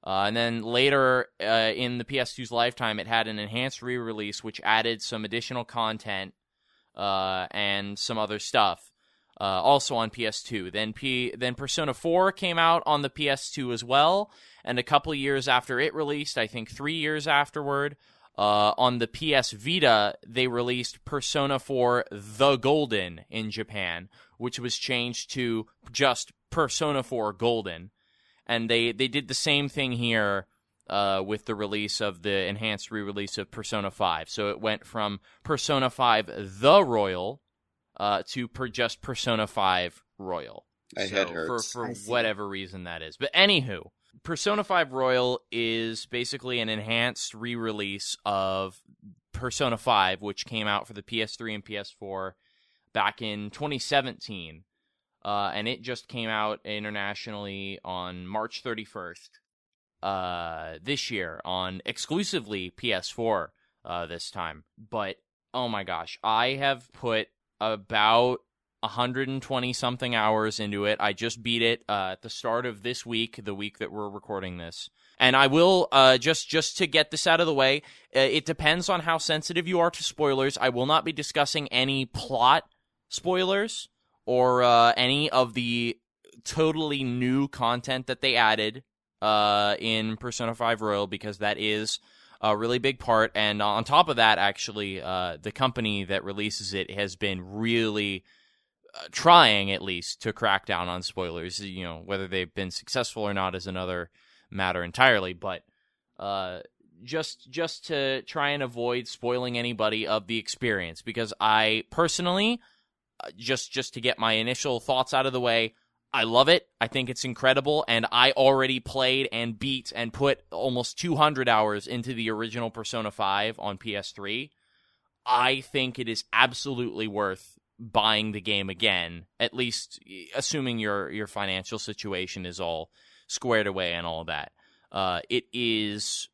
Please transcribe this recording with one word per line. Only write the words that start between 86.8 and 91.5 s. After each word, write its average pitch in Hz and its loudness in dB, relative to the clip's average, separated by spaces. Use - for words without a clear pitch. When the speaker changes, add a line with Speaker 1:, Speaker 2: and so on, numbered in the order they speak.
Speaker 1:
new 127 0
content 123 -2
that 131 -4
they 131 4
added, 110 4
uh, 104 4
in 110 -2
Persona 117 -4
five 117 0
Royal, 104 0
because 98 -8
that 104 0